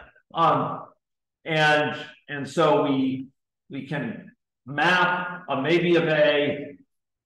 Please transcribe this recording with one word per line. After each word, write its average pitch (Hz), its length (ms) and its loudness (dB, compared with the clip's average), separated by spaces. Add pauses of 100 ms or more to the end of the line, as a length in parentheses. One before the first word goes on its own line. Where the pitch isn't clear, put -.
(320)
Um, - 520 0 (600)
and, 151 520 2 (320)
and 143 200 -8
so 147 360 2
we, 131 420 0 (420)
we 139 180 -10
can 117 440 -8 (340)
map 175 880 0
a 131 100 -2
maybe 170 360 2
of 151 80 4
A 147 720 0 (500)